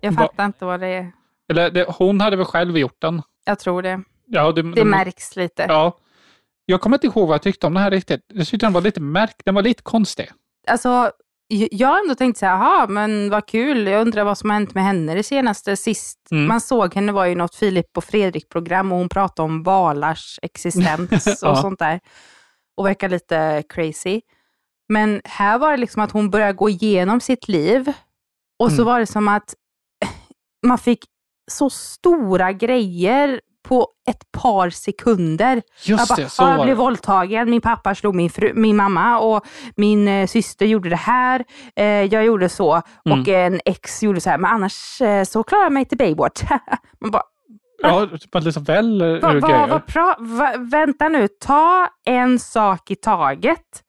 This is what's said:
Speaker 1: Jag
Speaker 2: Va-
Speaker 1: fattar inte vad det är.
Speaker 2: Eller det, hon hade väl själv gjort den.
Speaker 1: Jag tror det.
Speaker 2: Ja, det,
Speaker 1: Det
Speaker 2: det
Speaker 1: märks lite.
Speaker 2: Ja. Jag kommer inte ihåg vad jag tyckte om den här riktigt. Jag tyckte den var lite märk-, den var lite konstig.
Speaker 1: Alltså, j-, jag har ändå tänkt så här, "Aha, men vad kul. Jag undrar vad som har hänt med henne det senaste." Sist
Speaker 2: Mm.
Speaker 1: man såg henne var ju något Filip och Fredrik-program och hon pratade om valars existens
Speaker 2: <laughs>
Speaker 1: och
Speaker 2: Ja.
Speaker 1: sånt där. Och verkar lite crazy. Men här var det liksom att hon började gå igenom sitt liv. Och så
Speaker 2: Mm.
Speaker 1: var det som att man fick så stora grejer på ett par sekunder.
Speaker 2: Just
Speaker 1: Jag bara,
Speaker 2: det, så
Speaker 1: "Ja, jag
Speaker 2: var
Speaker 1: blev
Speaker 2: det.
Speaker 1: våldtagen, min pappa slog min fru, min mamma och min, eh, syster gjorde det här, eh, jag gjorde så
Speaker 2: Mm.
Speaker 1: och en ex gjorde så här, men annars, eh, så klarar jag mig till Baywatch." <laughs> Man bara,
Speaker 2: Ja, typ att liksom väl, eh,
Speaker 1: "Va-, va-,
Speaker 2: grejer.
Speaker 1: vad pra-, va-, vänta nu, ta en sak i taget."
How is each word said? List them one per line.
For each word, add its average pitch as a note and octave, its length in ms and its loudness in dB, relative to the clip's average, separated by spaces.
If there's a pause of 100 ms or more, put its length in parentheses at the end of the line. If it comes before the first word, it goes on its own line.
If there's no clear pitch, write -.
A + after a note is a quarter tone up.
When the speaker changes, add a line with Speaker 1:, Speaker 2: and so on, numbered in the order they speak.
Speaker 1:
Jag G#3 120 -2
Speaker 2:
Va- E3 100 2
Speaker 1:
fattar - 220 -2
inte G3+ 200 -8
vad F3+ 160 -6
det F#3 60 -8
är. F#3 260 -8 (380)
Speaker 2:
Eller E3+ 200 0
det, F3+ 180 0
hon F#3+ 320 0
hade G#3 160 0
väl F#3 100 -2
själv F3 320 -2
gjort C3 220 -2
den. E3 220 -4 (220)
Speaker 1:
Jag G3+ 140 -2
tror F3+ 240 -4
det. F#3 200 -6 (240)
Speaker 2:
Ja, E3 260 0
det, D#3+ 100 0
Speaker 1:
Det E3 100 -6
Speaker 2:
det A3 120 2
Speaker 1:
märks F#3+ 520 -2
lite. F3 320 -6
Speaker 2:
Ja. E3 300 2 (680)
Jag F#3 140 0
kommer A#3+ 160 2
inte D4 100 0
ihåg G#3 220 2
vad D#3 60 2
jag D3+ 80 -2
tyckte - 240 -2
om D3+ 80 0
den F#3+ 80 0
här G3+ 80 2
riktigt. F3+ 300 -2 (120)
Jag F3 140 -4
tyckte A3+ 200 -2
den G#3 60 2
var F3 80 2
lite F#3+ 200 -2
märk-, E3 440 -2
den F#3+ 100 0
var G3+ 80 2
lite A#3 200 0
konstig. - 480 -2 (360)
Speaker 1:
Alltså, B3 440 2 (380)
j-, G#3 220 0
jag A3+ 180 2
har D#4+ 120 4
ändå E4+ 140 -2
tänkt B3+ 240 -2
så G3 80 -2
här, F#3 60 4
"Aha, B3+ 360 4
men G#3 420 -2
vad G#3 180 -2
kul. A#3 380 0
Jag G3 140 2
undrar A3 240 0
vad G3+ 140 -2
som G#3+ 120 -4
har G#3 40 2
hänt G#3 200 -2
med F#3+ 100 0
henne E3 300 -2
det G3+ 80 -2
senaste." B3+ 540 -2
Sist - 420 -6 (120)
Speaker 2:
Mm. D3+ 180 0
Speaker 1:
man A3+ 120 2
såg G#3+ 340 0
henne G3+ 180 -2
var G3 120 0
ju F3+ 100 0
något F3 200 -4
Filip F#3 420 -2
och E3+ 80 -6
Fredrik-program F#3 880 -2
och F3+ 60 -2
hon F3+ 100 -2
pratade F#3 380 -2
om D#3+ 160 -4
valars D#3+ 800 -2
existens F3 840 -2
Speaker 2:
<laughs> G#3 160 -2
Speaker 1:
och F#3 60 0
Speaker 2:
Ja. C#3+ 80 4
Speaker 1:
sånt F#3 220 -2
där. E3 220 -2 (760)
Och G3 100 -4
verkar G3 220 -2
lite D#3 600 -2
crazy. F3+ 520 -6 (680)
Men G#3+ 360 0
här G#3 340 0
var D4+ 120 2
det C#4+ 60 0
liksom A#3 260 -2
att G#3 100 -2
hon G#3 180 0
började G3+ 220 2
gå F#3+ 160 0
igenom G3+ 520 0
sitt - 280 -4
liv. A3 440 0 (680)
Och A#3 140 2
så F#3+ 100 2
Speaker 2:
Mm. A3 40 4
Speaker 1:
var A#3+ 140 2
det A3 60 0
som G#3 220 -2
att G#3 260 -2 (1120)
man B3 120 4
fick - 260 -2 (460)
så C#4 200 -2
stora G3 840 0
grejer A3+ 880 0 (280)
på B3+ 200 2 (200)
ett - 240 -10
par G3 380 0
sekunder. F#3+ 840 0 (300)
Speaker 2:
Just - 40 -6
Speaker 1:
Jag A3 200 2
bara, B3 160 2
Speaker 2:
det, C3 40 -10
så - 140 0
Speaker 1:
"Ja, - 80 6
jag - 60 4
Speaker 2:
var D3+ 80 2
Speaker 1:
blev B3+ 120 2
Speaker 2:
det. A#3 60 0
Speaker 1:
våldtagen, A3 680 0
min A#3 100 2
pappa A3 340 -2
slog G3+ 200 -2
min E3+ 160 0
fru, G3+ 240 -2
min A3 220 4
mamma G3+ 420 2
och A3 280 0 (300)
min, G#3 320 4
eh, G3 180 2
syster - 400 -2
gjorde G#3+ 220 0
det E3+ 80 0
här, B3+ 480 0 (320)
eh, G#3 80 2
jag G#3 400 2
gjorde G3+ 240 2
så E3 340 2 (220)
Speaker 2:
Mm. C#3+ 160 2
Speaker 1:
och B2+ 80 -2
en F#3 360 2
ex - 380 -6
gjorde G3+ 180 0
så F#3 100 -2
här, D3 80 0
men F3 120 0
annars, G#3 500 -4
eh, G3+ 240 2
så A3 180 -2
klarar G4 200 2
jag E4 100 2
mig C4+ 120 0
till B3 140 -6
Baywatch." E3 440 0
<laughs> - 580 -4
Man A3 100 -6
bara, G#3+ 120 0 (600)
Speaker 2:
Ja, F3+ 240 2 (140)
typ - 140 -20
att E3+ 100 0
liksom D#3 200 -4
väl, G#3 360 0
eh, E3 80 2
Speaker 1:
"Va-, E3 120 -2 (200)
va-, D#4 80 2
Speaker 2:
grejer. D4 180 4
Speaker 1:
vad D4+ 160 0
pra-, E4+ 360 0
va-, A#3 400 -4
vänta C#4+ 500 0
nu, D4+ 200 2
ta E4+ 600 2 (160)
en B3 340 2
sak G#3 520 -2
i G3+ 60 -4
taget." F3 920 0